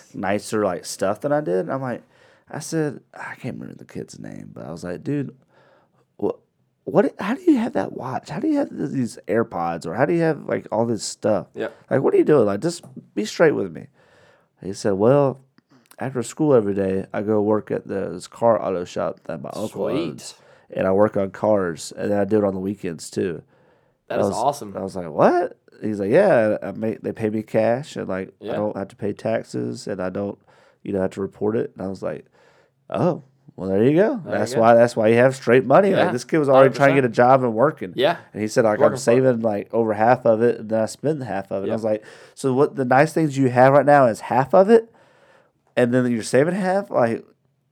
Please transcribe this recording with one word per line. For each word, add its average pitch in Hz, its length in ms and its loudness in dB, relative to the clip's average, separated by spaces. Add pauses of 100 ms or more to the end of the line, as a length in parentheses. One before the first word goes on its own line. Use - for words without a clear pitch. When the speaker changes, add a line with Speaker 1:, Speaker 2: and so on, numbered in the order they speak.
(140)
Speaker 1:
nicer, 104 500 -4
like, 90 200 -4
stuff - 360 -4
than 143 120 -4
I 147 80 0
did. 175 200 -4
And 156 120 -6
I'm 131 100 -6
like, 127 200 -8 (480)
I - 80 -14
said, 151 420 -6 (140)
I - 200 -14
can't 110 240 -12
remember 57 160 -14
the - 100 -20
kid's - 340 -14
name, 50 340 -16
but 58 140 -16
I 69 40 -14
was 85 140 -14
like, 90 200 -10
"Dude, 139 300 -6 (840)
wha-, - 200 -6 (460)
what, - 340 0
how 202 160 -6
do 370 80 -10
you 320 160 4
have 226 160 -4
that - 180 -4
watch? - 380 -10
How 165 100 -8
do 311 80 -2
you 294 100 0
have - 120 -4
th-, - 200 -6
these 120 280 -4 (100)
AirPods? 85 580 -2
Or 82 80 -8
how 127 120 2
do 180 80 -2
you 170 80 0
have, 160 240 -2
like, 107 260 -4
all 113 140 0
this 117 180 -4
stuff? 101 500 -2
Speaker 2:
Yeah. 110 140 -8 (220)
Speaker 1:
Like, 135 120 2
what - 120 0
are 392 40 4
you 339 60 4
doing? 143 220 4
Like, 101 140 -2
just 165 220 -6 (320)
be 208 100 -4
straight 165 280 2
with 101 200 -6
me." - 160 -16 (720)
He 95 100 -8
said, 101 220 -4
"Well, 131 460 2 (580)
after 131 240 -8
school 147 320 0
every 101 200 4
day, 95 380 -2
I 107 100 -6
go 107 200 2
work 104 280 0
at 107 160 -4
the, 98 240 -6
this 87 160 -12
car 117 340 0
auto 90 240 -4
shop 90 400 -8
that 78 180 -10
my - 80 -12
uncle 180 400 -6
Speaker 2:
Sweet. - 100 -4 (100)
Speaker 1:
owns. - 240 -16 (400)
And 92 120 -2
I 95 60 2
work 104 260 2
on 98 120 -2
cars, 92 640 -2
and 98 160 -6
then 101 80 0
I 101 60 0
do 107 140 0
it 104 60 2
on 98 100 0
the 95 60 -8
weekends, 95 500 -10
too." 92 320 -6 (680)
Speaker 2:
That - 100 -4
Speaker 1:
I 101 40 0
Speaker 2:
is 104 60 2
Speaker 1:
was, 92 80 -4
Speaker 2:
awesome. 113 400 -4
Speaker 1:
I 98 60 -8
was 92 140 -10
like, 90 140 -10
"What?" 339 480 0 (240)
He's 107 180 -4
like, 98 100 -2
"Yeah, 131 520 4
I 95 100 -8
make, 107 280 -6
they - 120 -6
pay 107 180 -4
me 110 120 -4
cash, 117 540 -2
and, 98 120 -8
like, 95 320 -8
Speaker 2:
Yeah. 104 120 -10
Speaker 1:
I - 40 -6
don't 104 200 -4
have 98 120 -8
to - 80 -20
pay 104 180 -6
taxes, 120 720 -6
and 98 140 -8
I 92 80 -4
don't, 101 280 -8 (440)
you 101 100 -8
know, 95 80 0
have 95 120 0
to 101 100 -10
report 104 340 -4
it." - 180 -4
And 95 100 -12
I 95 40 -8
was 95 140 -12
like, 80 240 -10 (640)
"Oh, 143 340 -2 (340)
well, 90 120 -8
there 98 160 2
you 143 120 4
go. 220 280 2
Speaker 2:
There 101 100 -10
you 107 40 -2
Speaker 1:
That's 113 160 -4
Speaker 2:
go. 123 60 0
Speaker 1:
why, 117 140 8
that's 117 220 6
why 110 120 2
you 117 80 4
have 131 180 4
straight 120 320 4
money." 180 240 6
Like, 160 160 2
Speaker 2:
Yeah. 180 60 -2
Speaker 1:
this 123 120 -6
kid 165 140 -2
was 143 100 2
already 135 260 6
trying 139 160 4
to 139 40 2
get 139 100 4
a 123 40 0
Speaker 2:
Hundred - 20 -
percent. 104 60 -10
Speaker 1:
job 127 280 6
and 113 100 -2
working. 113 420 0
Speaker 2:
Yeah. 147 200 0 (160)
Speaker 1:
And 98 80 -8
he 107 80 -2
said, 117 160 2
like, 107 140 2
"I'm - 40 4
Speaker 2:
Working 110 100 6
for - 20 -6
it. 127 60 -8
Speaker 1:
saving, 127 420 2
like, 104 320 -2
over 113 200 0
half 120 300 2
of 113 160 4
it, 120 200 2
and 107 100 -12
then 110 120 0
I 110 40 0
spend 143 380 -6
half 98 260 -8
of 98 140 -4
it." - 0 -
And - 20 -6
I - 60 -4
Speaker 2:
Yeah. - 20 -2
Speaker 1:
was 110 100 -6
like, 107 200 -2 (300)
"So 135 200 -2
what, 143 220 2
the 135 80 -4
nice 135 280 4
things 151 240 0
you 135 140 2
have 127 220 8
right 139 140 6
now 143 200 8
is 107 140 0
half 131 340 0
of 190 160 6
it, 226 200 4 (840)
and 120 160 2
then 127 200 2
you're 113 100 -2
saving 147 320 2
half? 196 360 -2
Like, 117 340 0 (480)